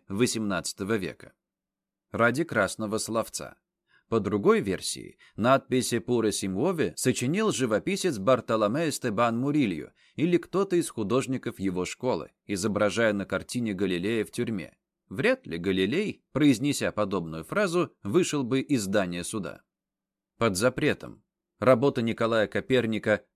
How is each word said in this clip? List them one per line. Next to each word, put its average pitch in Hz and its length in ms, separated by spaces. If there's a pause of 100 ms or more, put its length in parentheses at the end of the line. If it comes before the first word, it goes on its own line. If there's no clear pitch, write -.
восемнадцатого 104 880
века. 82 360 (800)
Ради 120 320
красного 107 560
словца. 107 580 (500)
По 113 120
другой 104 400
версии, 82 580 (200)
надпись 127 560
«Эпура 113 380
си 98 180
муове» 120 480
сочинил 151 560
живописец 127 640
Бартоломео 110 720
Эстебан 117 480
Мурильо 127 560 (220)
или 170 200
кто-то 190 400
из 170 140
художников 117 720
его 90 240
школы, - 460 (140)
изображая 101 680
на 101 100
картине 107 500
Галилея 95 520
в - 60
тюрьме. 110 460 (300)
Вряд 214 400
ли 82 100
Галилей, 98 760
произнеся 139 580
подобную 85 540
фразу, 170 580
вышел 147 400
бы 127 160
из 123 240
здания 92 400
суда. 85 380 (760)
Под 107 200
запретом. 110 680 (360)
Работа 127 420
Николая 113 460
Коперника 110 760 (120)